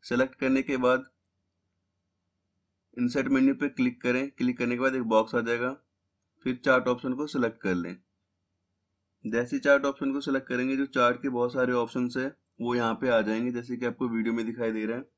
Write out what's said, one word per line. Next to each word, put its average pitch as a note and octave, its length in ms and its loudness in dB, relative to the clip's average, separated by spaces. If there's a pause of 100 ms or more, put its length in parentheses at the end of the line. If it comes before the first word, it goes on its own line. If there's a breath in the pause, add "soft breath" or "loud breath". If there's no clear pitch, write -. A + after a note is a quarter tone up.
सिलेक्ट B2+ 300 0
करने C3 280 0
के C#3 140 -2
बाद B2+ 340 2 (1900)
इंसर्ट B2 320 0
मेन्यू C3+ 260 4
पे C#3+ 140 -2
क्लिक B2 340 -2
करें। B2+ 280 0
क्लिक B2+ 280 -2
करने B2 160 0
के A#2+ 60 -4
बाद C3 140 0
एक C3 100 -2
बॉक्स A2 300 2
आ A#2+ 60 2
जाएगा, A#2 300 -2 (760)
फिर B2+ 100 -2
चार्ट B2+ 320 2
ऑप्शन B2+ 260 -2
को C#3+ 120 -6
सिलेक्ट B2 360 -2
कर F#2+ 120 0
लें। F2+ 220 -6 (1300)
जैसे A#2+ 320 -2
ही C3 40 -2
चार्ट C#3 240 4
ऑप्शन C#3 280 -2
को C#3 80 -4
सिलेक्ट C3+ 280 -2
करेंगे, B2+ 280 -2
जो C3+ 120 0
चार्ट B2 340 2
के C3+ 60 -2
बहुत B2 240 -2
सारे B2+ 220 0
ऑप्शंस B2 420 -2
हैं, C3 140 -4 (300)
वो A#2+ 140 -2
यहाँ A#2 200 0
पे A#2 140 -2
आ A#2 120 6
जाएंगे, A2 320 0
जैसे A#2+ 240 -6
कि A#2+ 100 -4
आपको A#2+ 220 -4
वीडियो A2+ 260 0
में A2+ 120 -2
दिखाई A#2 260 -4
दे A2 140 -4
रहा A#2 120 -4
है। C#3 60 -10 (140)